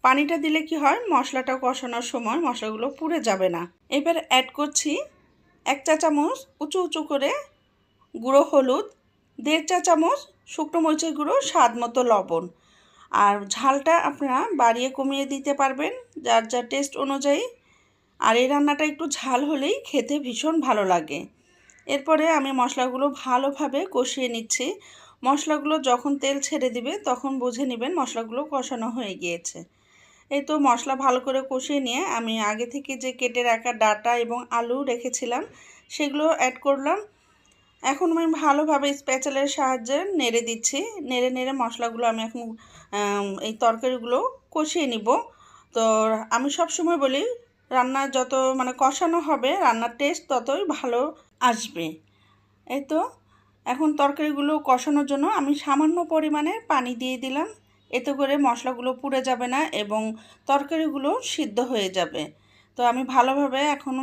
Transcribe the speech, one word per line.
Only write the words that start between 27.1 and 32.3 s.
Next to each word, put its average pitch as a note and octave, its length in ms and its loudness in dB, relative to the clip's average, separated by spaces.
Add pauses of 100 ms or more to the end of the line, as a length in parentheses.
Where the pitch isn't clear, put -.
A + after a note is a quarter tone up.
বুঝে B3 260 -2
নেবেন B3 300 -4
মশলাগুলো A#3 500 -4
কষানো B3+ 440 -4
হয়ে A3 260 -6
গিয়েছে। E3+ 440 -8 (720)
এই C#4 100 0
তো D4 180 -4
মশলা C4 360 2
ভালো B3+ 240 2
করে C4 280 -2
কষিয়ে C4+ 340 -2
নিয়ে B3+ 260 -2
আমি A3+ 340 -2